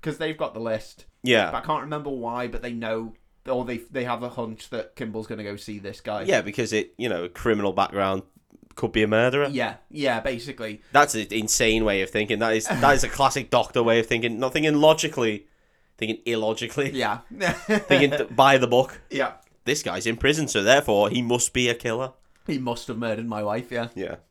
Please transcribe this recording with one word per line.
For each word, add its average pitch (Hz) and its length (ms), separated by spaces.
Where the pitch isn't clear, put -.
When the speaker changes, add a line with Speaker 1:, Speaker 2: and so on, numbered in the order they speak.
Speaker 1:
'cause 151 160
they've 156 200
got 143 160
the 110 80
list. 113 420
Speaker 2:
Yeah. 110 280
Speaker 1:
But - 60
I - 80
can't 156 160
remember 147 280
why, 120 380
but 113 140
they 123 100
know, 113 440
or 127 200
they, 120 140
they 131 140
have 120 180
a 120 60
hunch 113 400
that - 260
Kimball's 110 320
gonna 107 160
go 101 140
see 104 220
this 98 200
guy. 104 240
Speaker 2:
Yeah, 98 180
because 104 300
it, 107 260
you 117 120
know, 90 180
criminal 101 460
background, 95 500
could - 160
be 110 120
a 110 40
murderer. 127 420
Speaker 1:
Yeah, 120 260
yeah, 131 300
basically. 120 640
Speaker 2:
That's 143 240
an 107 160
insane 110 540
way 98 160
of 95 80
thinking. 107 300
That 113 160
is, 110 120
that 139 260
is 131 120
a 113 40
classic 135 400
Doctor 123 320
way 117 180
of 113 80
thinking. 117 300
Not 127 140
thinking 151 240
logically, 151 720
thinking 110 280
illogically. 113 680
Speaker 1:
Yeah. 117 280
<laughs> 202 240
Speaker 2:
Thinking 143 440
th-, 143 240
by 135 220
the 123 100
book. 120 320
Speaker 1:
Yeah. 131 240
Speaker 2:
This - 180
guy's 95 240
in 113 120
prison, 147 320
so 104 120
therefore 104 480
he 120 120
must 120 320
be 123 160
a 117 40
killer. 120 380
Speaker 1:
He 151 100
must 120 320
have 117 80
murdered 113 320
my 107 140
wife, 113 280
yeah. 117 240
Speaker 2:
Yeah. 92 200